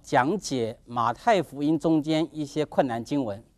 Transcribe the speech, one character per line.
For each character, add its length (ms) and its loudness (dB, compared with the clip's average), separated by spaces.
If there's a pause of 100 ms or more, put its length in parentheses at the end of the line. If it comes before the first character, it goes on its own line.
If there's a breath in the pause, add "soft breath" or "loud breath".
讲 340 2
解 480 -4
马 260 0
太 300 2
福 220 -6
音 160 2
中 200 2
间 320 -2
一 140 -8
些 180 -4
困 220 0
难 180 -4
经 220 -2
文 180 -8 (140)